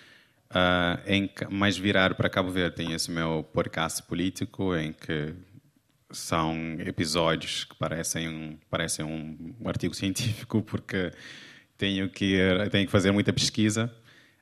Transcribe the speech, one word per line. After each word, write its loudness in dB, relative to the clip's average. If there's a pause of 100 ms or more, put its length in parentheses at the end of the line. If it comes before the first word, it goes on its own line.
(500)
Ah, 4
em 2
ca-, -8
mais 2
virar 4
para 0
Cabo 0
Verde 0
tem -4
esse -2
meu 0
podcast -2
político, -2
em -2
que -4 (760)
são -2
episódios 0
que -20
parecem -4
um, -10 (120)
parecem -4
um -8 (140)
artigo -2
científico, -2
porque -4 (680)
tenho 0
que, 2 (320)
tenho 4
que -6
fazer 6
muita 4
pesquisa. 0 (480)